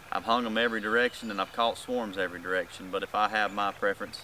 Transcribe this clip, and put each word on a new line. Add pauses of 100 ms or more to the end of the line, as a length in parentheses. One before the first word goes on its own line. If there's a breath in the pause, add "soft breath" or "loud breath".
I've
hung
'em
every
direction
and
I've
caught
swarms
every
direction,
but
if
I
have
my
preference,